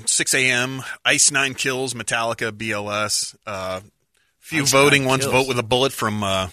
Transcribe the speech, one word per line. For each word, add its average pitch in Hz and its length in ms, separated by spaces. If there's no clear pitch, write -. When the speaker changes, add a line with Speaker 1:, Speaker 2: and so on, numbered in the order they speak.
Speaker 1:
six - 260
A 131 160
M, 127 320
Ice 139 240
Nine 139 240
Kills, 131 400
Metallica, 117 640
B 110 140
L 104 180
S. 104 460
Uh, 95 360
few 156 240
Speaker 2:
Ice 135 80
Speaker 1:
voting 139 320
Speaker 2:
Nine 131 60
Speaker 1:
ones, 131 160
Speaker 2:
Kills. 135 60
Speaker 1:
Vote 131 160
with 123 120
a 117 40
Bullet 127 300
from, 107 300
uh, 95 300